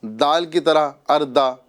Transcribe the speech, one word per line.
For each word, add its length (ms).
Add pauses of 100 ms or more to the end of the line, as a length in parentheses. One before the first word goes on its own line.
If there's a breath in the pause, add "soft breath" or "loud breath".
دال 440
کی 140
طرح 320 (180)
اردا 440 (160)